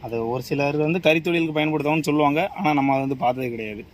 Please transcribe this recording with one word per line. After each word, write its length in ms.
அது 120
ஒரு 160
சிலர் 360
வந்து 220
கறித்தொழிலுக்கு 520
பயன்படுத்துவாங்கன்னு 520
சொல்லுவாங்க, 300
ஆனா 200
நம்ம 160
அதை 120
வந்து 180
பார்த்ததே 300
கிடையாது. 280